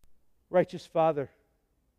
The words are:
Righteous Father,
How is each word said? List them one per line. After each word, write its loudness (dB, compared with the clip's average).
Righteous 0
Father, -2